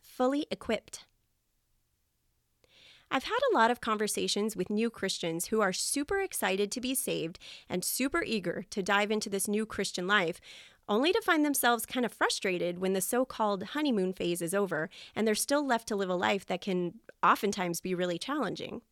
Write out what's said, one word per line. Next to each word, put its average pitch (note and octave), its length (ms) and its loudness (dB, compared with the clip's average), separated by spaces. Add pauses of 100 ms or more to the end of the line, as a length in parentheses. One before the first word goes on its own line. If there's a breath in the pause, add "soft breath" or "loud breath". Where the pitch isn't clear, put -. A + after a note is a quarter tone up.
Fully C#4 500 0
equipped. - 540 -6 (2000 loud breath)
I've C4+ 140 0
had G#4+ 140 0 (120)
a G4+ 40 4
lot A3+ 160 6
of A#3+ 100 0
conversations G#3 720 0
with F3+ 140 -2
new G#3+ 220 2
Christians F3 560 -4
who A3 160 2
are F#3 100 2
super D4 480 -2
excited G3+ 520 0
to A#3+ 80 -6
be B3+ 140 -2
saved E3 440 -4 (280 loud breath)
and F3+ 160 -4
super C#4 400 -2
eager F3 460 -4
to G3+ 140 -6
dive G3+ 280 2
into A3 200 -2
this G3 180 -2
new G#3+ 160 0
Christian F#3+ 420 -4
life, F#3 360 2 (460 loud breath)
only B3+ 240 4
to A4+ 100 2
find D#4+ 200 4
themselves B3 440 2
kind B3 180 -2
of G3+ 80 -2
frustrated F3 680 0
when F#3+ 120 2
the F#3+ 80 2
so-called G#3+ 640 0
honeymoon G#3+ 500 0
phase E3+ 300 -2
is E3 100 -4
over F#3 380 0 (240 loud breath)
and G#3+ 120 0
they're G#3+ 80 4
still C#4+ 300 2
left A#3+ 240 0
to A3 80 -2
live G3 140 0
a F3+ 40 2
life G3+ 320 0
that F3+ 140 -4
can F3+ 400 -2 (220)
oftentimes G3+ 580 2
be F#3 140 -2
really F3 240 0
challenging. A#3 720 -4